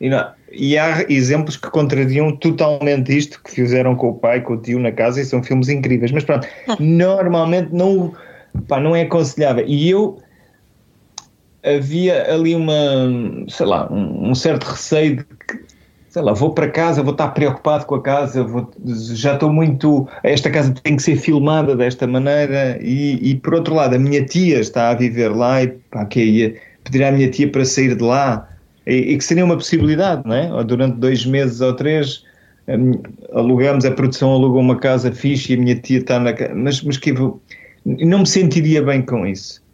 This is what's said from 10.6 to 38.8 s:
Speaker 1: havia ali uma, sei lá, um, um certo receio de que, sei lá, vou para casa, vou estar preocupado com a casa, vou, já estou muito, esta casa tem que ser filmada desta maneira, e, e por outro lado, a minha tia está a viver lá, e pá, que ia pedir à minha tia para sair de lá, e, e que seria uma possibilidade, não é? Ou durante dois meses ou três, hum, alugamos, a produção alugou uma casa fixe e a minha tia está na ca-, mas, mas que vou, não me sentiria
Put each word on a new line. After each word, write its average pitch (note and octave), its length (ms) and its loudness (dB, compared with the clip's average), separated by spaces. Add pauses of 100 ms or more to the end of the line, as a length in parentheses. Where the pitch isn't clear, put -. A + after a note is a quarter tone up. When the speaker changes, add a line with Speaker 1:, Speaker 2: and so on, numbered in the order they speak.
Speaker 1:
havia D3 680 0
ali E3 220 2
uma, D#3+ 200 0 (720)
sei - 180 -4
lá, F2+ 260 0
um, F2+ 380 -4
um B2+ 40 2
certo D3 300 0
receio D#3 520 0
de B2 80 -10
que, - 360 -14 (480)
sei E3+ 140 -6
lá, - 100 2
vou D3+ 220 0
para D3 160 0
casa, D#3+ 320 0
vou C3+ 100 0
estar D3+ 160 -2
preocupado D3 580 0
com C#3+ 100 -2
a C3 60 -6
casa, C3+ 420 -2
vou, A#2 260 -6 (160)
já A#2 480 -4
estou D3+ 180 0
muito, D3 560 2 (140)
esta - 280 2
casa C3+ 220 2 (100)
tem D3 140 2
que C3+ 60 -2
ser D3+ 140 2
filmada D3 580 2
desta B2 320 -2
maneira, C3+ 720 0
e, C#3 380 -2 (120)
e C3+ 40 0
por C3 200 -2
outro D#3+ 200 0
lado, C3+ 220 2
a - 20 2
minha C#3 260 2
tia D#3+ 360 2
está A#2 300 0
a A#2+ 40 0
viver A#2 400 0
lá, B2+ 280 2
e B2+ 60 0 (220)
pá, A2 140 -6
que A2+ 180 0
ia A2 320 2 (300)
pedir C3 180 0
à C#3 80 2
minha C3+ 200 2
tia C#3+ 200 0
para C3+ 140 0
sair C3 320 0
de G#2+ 80 -4
lá, B2 440 0 (380)
e, B2 80 0
e C3+ 240 0
que C3+ 60 -4
seria E3+ 200 2
uma F3 120 2
possibilidade, D#3 680 0
não A2+ 120 -2
é? E3 160 -2
Ou A#2 100 -4
durante B2 360 0
dois B2 280 0
meses C3 340 -2
ou B2+ 140 0
três, C#3+ 480 -2 (460)
hum, B2 240 2 (400)
alugamos, B2+ 520 2
a C3 60 2
produção C3 420 0
alugou C3 280 4
uma B2+ 180 4
casa B2+ 320 0
fixe C3+ 420 -2
e B2+ 40 2
a - 20 0
minha B2 160 2
tia B2+ 240 -2
está B2 220 -2
na A#2+ 120 0
ca-, - 220 -6
mas, C3 260 -2
mas C#3+ 160 -4
que D3 160 -2
vou, C3 300 -2 (420)
não E3 360 2
me F#3 60 4
sentiria D#3 540 2